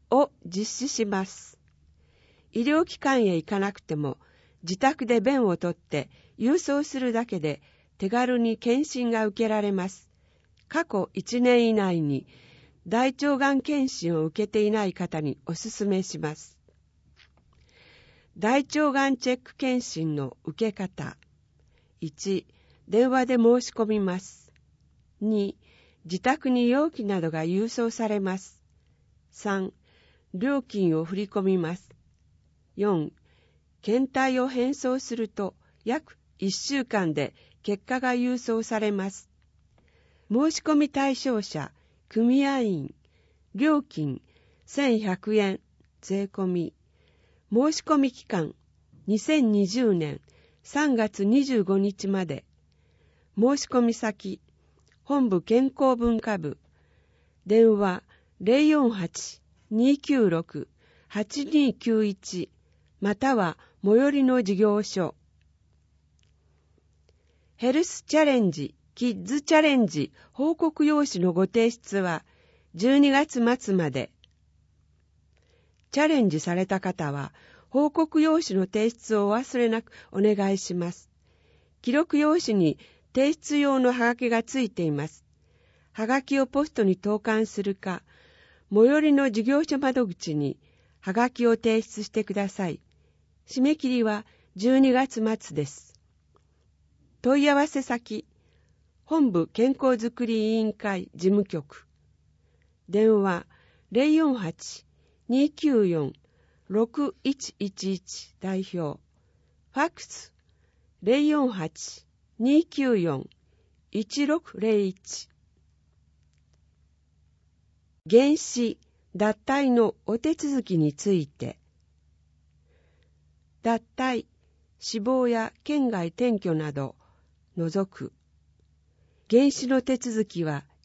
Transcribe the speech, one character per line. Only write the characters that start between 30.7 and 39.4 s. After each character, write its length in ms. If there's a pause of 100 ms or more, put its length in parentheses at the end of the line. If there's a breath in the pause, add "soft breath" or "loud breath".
を 80
振 120
り 100
込 160
み 160
ま 160
す。 160 (840)
四、 360 (720)
検 280
体 280
を 80
返 300
送 240
す 160
る 120
と 260 (300)
約 320 (220)
一 140
週 320
間 300
で 200 (300 soft breath)
結 200
果 140
が 160
郵 240
送 240
さ 160
れ 140
ま 180
す。 180 (1000)